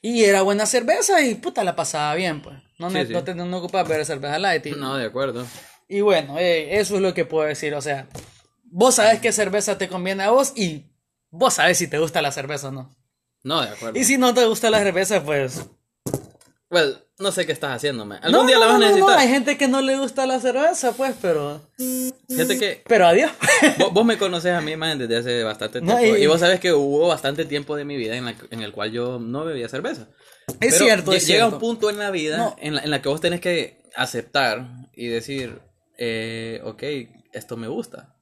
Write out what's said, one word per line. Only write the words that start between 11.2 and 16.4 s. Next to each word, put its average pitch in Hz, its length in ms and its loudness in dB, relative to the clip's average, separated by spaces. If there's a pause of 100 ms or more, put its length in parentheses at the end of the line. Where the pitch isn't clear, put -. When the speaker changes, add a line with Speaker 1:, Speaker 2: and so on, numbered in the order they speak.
Speaker 1:
vos 220 240 0
sabés 165 240 2
si 180 80 -2
te 143 120 -4
gusta 160 220 0
la 143 120 -2
cerveza 139 360 -8
o 135 40 -10
no. 135 220 -14 (500)
Speaker 2:
No, 151 180 -2
de 113 60 -4
acuerdo. 113 300 -8
Speaker 1:
Y 262 60 0
si 269 140 2
no 254 160 4
te 247 100 6
gusta 226 260 2
la 220 100 4
cerveza, 190 440 0
pues 143 380 -2 (1080)